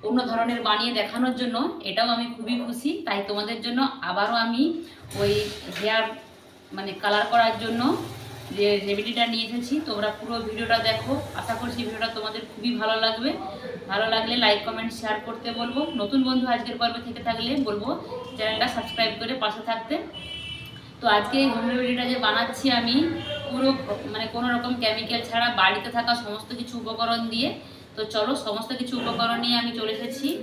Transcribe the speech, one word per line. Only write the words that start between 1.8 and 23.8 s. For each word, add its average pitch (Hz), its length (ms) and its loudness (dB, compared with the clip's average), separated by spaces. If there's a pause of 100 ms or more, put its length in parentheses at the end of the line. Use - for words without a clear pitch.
এটাও 226 240 2
আমি 240 240 2
খুবই 226 280 -2
খুশি। 240 300 -2 (140)
তাই 202 140 0 (100)
তোমাদের 208 340 -2
জন্য 240 180 0 (220)
আবারও 202 340 2
আমি 233 260 2 (560)
ওই 202 140 4 (420)
হেয়ার 214 300 2 (680)
মানে 196 180 -6 (100)
কালার 208 260 4
করার 226 340 6
জন্য 233 220 0 (760)
যে 202 100 4 (200)
রেমেডিটা 208 400 0
নিয়ে 226 220 -2
এসেছি, 240 320 -2
তোমরা 208 300 -2
পুরো 226 300 -6
ভিডিওটা 226 380 0
দেখো। 226 340 0 (240)
আশা - 180 -2
করছি 240 300 -4
ভিডিওটা 220 240 -2
তোমাদের 220 420 -6
খুবই 240 260 -2
ভালো 220 240 2
লাগবে। 226 300 2 (580)
ভালো 208 260 2
লাগলে 226 220 2
লাইক, 208 280 6
কমেন্ট, 226 280 -4
শেয়ার 214 320 -2
করতে 226 280 -8
বলবো। 240 280 -2 (140)
নতুন 247 300 2
বন্ধু 254 220 4
আজকের 240 340 0
পর্বে 233 260 0
থেকে 226 160 -8
থাকলে 233 280 -2 (140)
বলবো 208 240 -2 (480)
চ্যানেলটা 220 320 2
সাবস্ক্রাইব 226 500 0
করে 233 160 -4
পাশে 214 320 -2
থাকতে। 233 280 -2 (1040)
তো - 100 -10
আজকে 208 300 4
এই 269 100 6
হোম 226 200 2
রেমেডিটা 247 420 2
যে 254 80 2
বানাচ্ছি 226 520 2
আমি 233 260 4 (500)
পুরো 262 220 2 (420)